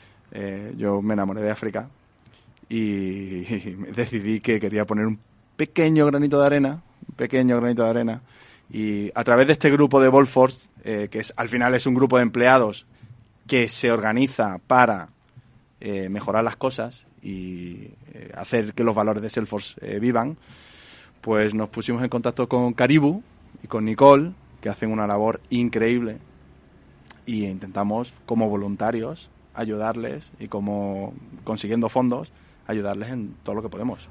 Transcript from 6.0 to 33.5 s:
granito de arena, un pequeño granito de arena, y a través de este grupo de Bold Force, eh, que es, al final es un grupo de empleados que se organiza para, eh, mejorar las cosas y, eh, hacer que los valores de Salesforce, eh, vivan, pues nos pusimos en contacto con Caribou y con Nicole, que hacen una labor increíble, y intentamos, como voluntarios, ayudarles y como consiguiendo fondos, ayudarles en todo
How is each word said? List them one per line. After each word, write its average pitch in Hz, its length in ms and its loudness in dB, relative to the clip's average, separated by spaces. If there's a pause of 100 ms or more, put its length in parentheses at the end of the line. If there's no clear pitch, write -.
granito 143 340 2
de 143 60 6
arena, 143 360 2 (240)
un - 100 -18
pequeño 127 420 2
granito 120 260 0
de 113 60 2
arena, 117 320 -2 (500)
y 104 420 -4
a 117 120 -2
través 123 220 8
de 156 40 8
este 147 180 4
grupo 139 300 6
de 131 80 8
Bold 135 220 8
Force, 127 400 2 (160)
eh, 104 260 -4
que 110 80 -6
es, - 160 -10
al 117 140 -4
final 123 260 2
es 123 100 0
un 131 80 2
grupo 127 220 2
de 123 80 6
empleados 120 600 4 (600)
que 120 220 2
se 120 240 0
organiza 110 760 0
para, 113 440 4 (720)
eh, 98 260 -6
mejorar 104 380 0
las 117 100 -4
cosas 123 500 -8 (160)
y, 92 680 -12 (240)
eh, - 240 -20
hacer 110 360 -2
que 117 120 0
los 110 100 2
valores 107 260 0
de 110 80 -8
Salesforce, 107 520 -8
eh, 104 180 -8
vivan, 120 380 0 (840)
pues 107 340 0
nos 107 140 -4
pusimos 117 360 -6
en 120 60 -2
contacto 120 380 -4
con 123 240 0
Caribou 147 500 2 (400)
y - 60 -18
con 110 160 -4
Nicole, 139 480 6 (300)
que 104 80 -6
hacen 110 240 -4
una 107 120 -2
labor 104 440 -2
increíble, 117 720 0 (1040)
y 107 220 -4
intentamos, 101 640 -4 (120)
como 113 220 0
voluntarios, 107 840 -4 (240)
ayudarles 113 840 -6
y 110 80 -14
como 101 640 -6 (300)
consiguiendo 110 460 -4
fondos, 127 420 -2 (360)
ayudarles 104 420 -6
en 120 240 -10 (100)
todo 104 120 -8